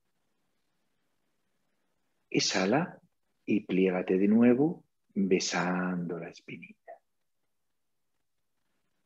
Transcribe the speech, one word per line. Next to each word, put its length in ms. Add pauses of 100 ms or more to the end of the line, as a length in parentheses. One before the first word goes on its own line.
(2250)
Exhala 720 (460)
y 140
pliégate 580
de 100
nuevo 560 (300)
besando 1040
la 100
espinilla. 480 (2250)